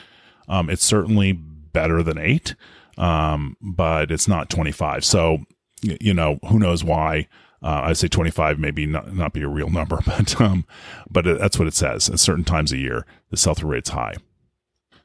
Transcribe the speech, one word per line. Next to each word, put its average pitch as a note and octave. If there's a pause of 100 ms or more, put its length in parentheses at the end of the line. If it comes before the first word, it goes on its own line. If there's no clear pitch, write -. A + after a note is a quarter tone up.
(480)
Um, E2+
it's F2+
certainly G2+
better D#2+
than D#2+
eight, G2+ (440)
um, D#2
but D#2+
it's D#2+
not E2
twenty-five. D2+
So, E2 (380)
y-, G2
you G#2
know, D#2 (100)
who A2
knows F2
why? D#2 (340)
Uh, D2+
I'd E2
say F2
twenty-five D#2+
maybe D2+
not, D2+
not D#2+
be D#2
a C#2+
real D2
number, E2
<laughs> -
but, -
um, F#2 (420)
but F2
it, E2+
that's G2
what D#2+
it D2+
says. B1+
At -
certain E2+
times D#2
a C2+
year, B1+ (240)
the -
sell-through D#2
rate's A#1+
high. G#1 (880)